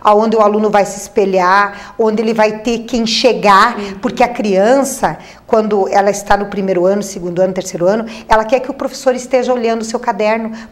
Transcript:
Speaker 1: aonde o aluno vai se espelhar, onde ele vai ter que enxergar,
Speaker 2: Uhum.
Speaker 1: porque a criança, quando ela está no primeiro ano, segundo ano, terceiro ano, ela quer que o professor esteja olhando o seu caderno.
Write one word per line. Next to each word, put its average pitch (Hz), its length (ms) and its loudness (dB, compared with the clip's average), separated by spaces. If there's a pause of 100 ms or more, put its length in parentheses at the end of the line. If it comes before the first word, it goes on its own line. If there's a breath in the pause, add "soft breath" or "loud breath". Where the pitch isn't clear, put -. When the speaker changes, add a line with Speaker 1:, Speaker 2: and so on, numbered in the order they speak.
Speaker 1:
aonde 214 340 4
o 220 60 4
aluno 214 260 2
vai 202 160 4
se - 140 -12
espelhar, 196 1000 0
onde 220 220 0
ele 226 140 0
vai 214 240 0
ter 233 220 -4
que 233 180 -6
enxergar, 220 800 2
Speaker 2:
Uhum. 202 240 -8
Speaker 1:
porque - 200 0
a 240 60 2
criança, 214 880 0 (300 loud breath)
quando 208 420 2
ela 202 220 2
está 202 260 0
no 202 120 -2
primeiro 190 360 -2
ano, 202 180 2
segundo 175 380 -6
ano, 185 140 0
terceiro 180 320 -4
ano, 226 180 0 (240 loud breath)
ela 220 160 4
quer 262 160 0
que 262 100 -10
o - 40 -6
professor - 400 -2
esteja 240 360 -2
olhando 226 300 0
o 220 60 -6
seu - 120 -4
caderno. 220 540 -2 (200 loud breath)